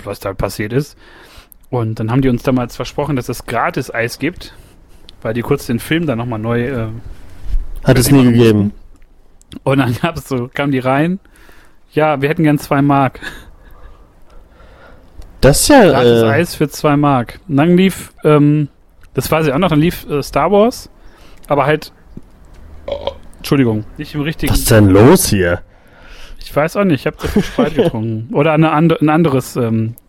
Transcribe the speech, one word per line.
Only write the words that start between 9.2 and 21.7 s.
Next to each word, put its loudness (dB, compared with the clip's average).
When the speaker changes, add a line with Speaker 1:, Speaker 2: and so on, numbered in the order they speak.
Speaker 1:
Und 0
dann 0
gab's -6
so, -4
kamen -2
die 0
rein, 0
"Ja, 0
wir 0
hätten -2
gern 2
zwei -2
Mark." 0
Speaker 2:
Das 4
ist 0
ja, 8
Speaker 1:
Gratis 4
Speaker 2:
äh, 4
Speaker 1:
Eis 0
für -2
zwei -2
Mark. 0
Und 0
dann 4
lief, 0
ähm, 4
das -4
weiß 0
ich 0
auch -2
noch, 2
dann 2
lief, -2
äh, -4
Star -2
Wars, 2
aber 0
halt, -2